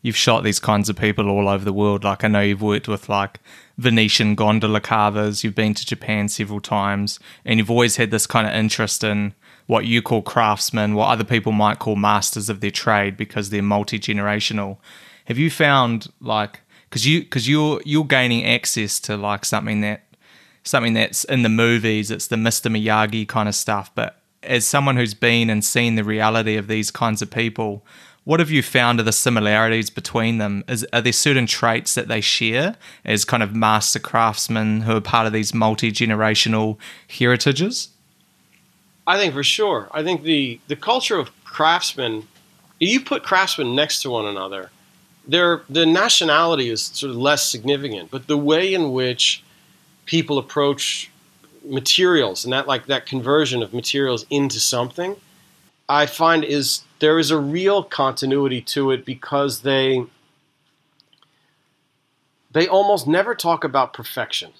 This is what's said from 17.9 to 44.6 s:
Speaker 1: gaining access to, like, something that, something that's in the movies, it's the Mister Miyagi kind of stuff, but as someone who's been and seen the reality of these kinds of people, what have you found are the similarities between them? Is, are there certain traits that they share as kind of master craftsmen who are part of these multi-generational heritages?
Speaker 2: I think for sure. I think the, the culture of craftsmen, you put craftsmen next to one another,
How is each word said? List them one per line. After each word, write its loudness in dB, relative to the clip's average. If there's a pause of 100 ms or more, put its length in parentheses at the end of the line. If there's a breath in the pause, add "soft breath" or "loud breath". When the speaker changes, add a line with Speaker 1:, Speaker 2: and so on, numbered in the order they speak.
Speaker 1:
gaining 2
access -2
to, -6
like, -6
something -2
that, -4 (600 soft breath)
something 0
that's -2
in 0
the 2
movies, 2
it's -8
the -2
Mister 0
Miyagi 0
kind -2
of -2
stuff, -4
but -6 (220)
as 0
someone 2
who's 0
been 2
and 0
seen 0
the 0
reality 0
of -6
these -2
kinds -2
of -8
people, -4 (400 loud breath)
what 2
have 2
you 4
found 2
are 0
the 2
similarities 2
between -2
them? -2
Is, -4
are 2
there 2
certain 2
traits 0
that -4
they -2
share 0 (280 loud breath)
as 0
kind 0
of -2
master 2
craftsmen 0
who 0
are 2
part 2
of -2
these -2
multi-generational 0 (300 loud breath)
heritages? 0 (1160)
Speaker 2:
I 2
think 0
for -4
sure. 0
I -4
think -2
the, -2
the -4
culture 0
of -4 (120)
craftsmen, -2 (520)
you 2
put -6
craftsmen 0
next -2
to -6
one -2
another, -8 (580)